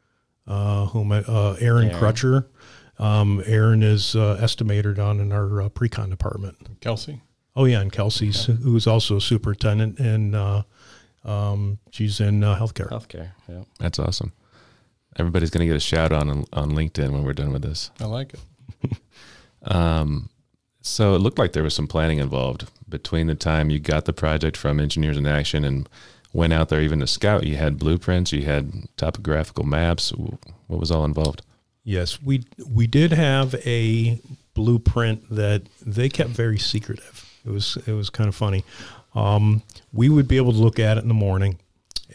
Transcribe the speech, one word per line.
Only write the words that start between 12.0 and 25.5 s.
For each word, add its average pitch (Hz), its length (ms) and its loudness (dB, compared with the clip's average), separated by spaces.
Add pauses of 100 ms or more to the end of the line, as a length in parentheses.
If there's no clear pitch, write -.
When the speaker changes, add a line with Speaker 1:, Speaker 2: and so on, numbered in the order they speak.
Speaker 1:
in, 104 220 4
uh, 104 160 4
healthcare. - 320 -4
Speaker 2:
Healthcare, 92 400 -12 (180)
yeah. 87 140 -14 (160)
Speaker 4:
That's - 200 -4
awesome. - 340 -4 (840)
Everybody's 85 340 0
gonna 85 160 0
get 80 100 2
a 73 40 0
shout 80 320 0
on, 73 400 0
on 73 200 -2
LinkedIn 76 400 -2
when 71 120 -2
we're 69 100 -2
done 69 180 -4
with 69 100 -4
this. 73 280 -8 (100)
Speaker 3:
I 113 60 -8
like 120 280 -8
it. - 60 -20 (500)
<laughs> - 80 -8 (680)
Speaker 4:
Um, 80 600 0 (540)
so 101 320 2
it 92 60 4
looked - 180 0
like - 140 0
there 78 100 0
was 78 120 -2
some 76 120 -2
planning 80 320 0
involved 69 500 -4 (200)
between 82 380 -4
the 80 80 0
time 78 360 0
you 76 80 0
got 76 260 -2
the 73 80 -2
project 78 440 -2
from 73 220 -2
Engineers 76 380 0
in 71 100 0
Action 73 380 0